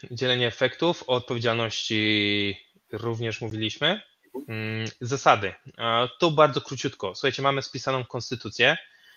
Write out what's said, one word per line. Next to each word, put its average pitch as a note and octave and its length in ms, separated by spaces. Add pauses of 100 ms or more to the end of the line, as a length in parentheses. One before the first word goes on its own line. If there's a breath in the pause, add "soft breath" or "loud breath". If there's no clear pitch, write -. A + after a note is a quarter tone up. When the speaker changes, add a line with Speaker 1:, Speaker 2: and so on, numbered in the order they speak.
(100)
Speaker 1:
Dzielenie B2 360
efektów, C3+ 600
o B2+ 60
odpowiedzialności G#2+ 1600 (200)
również A2+ 480
mówiliśmy. A2 600 (340)
Speaker 2:
Mhm. A2 240
Speaker 1:
Mm, A2 320 (100)
zasady. A#2 540 (220)
A, A#2 320 (120)
tu E3+ 100
bardzo C#3+ 300
króciutko. B2 540
Słuchajcie, C3+ 280
mamy C#3 200
spisaną C3 420
konstytucję, A#2+ 720 (400 loud breath)